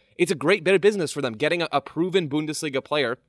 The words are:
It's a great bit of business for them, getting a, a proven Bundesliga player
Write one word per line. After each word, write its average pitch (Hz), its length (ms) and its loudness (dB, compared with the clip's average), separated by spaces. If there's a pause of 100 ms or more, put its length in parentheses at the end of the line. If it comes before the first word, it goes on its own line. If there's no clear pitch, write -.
(160)
It's 175 160 2
a - 20 -2
great 156 300 2
bit 185 100 4
of 185 60 4
business 196 320 2
for 147 80 -6
them, 127 140 -2
getting 151 260 0
a, 165 100 -2
a 143 120 0
proven 175 440 0
Bundesliga 147 560 -4
player 131 360 -2 (100)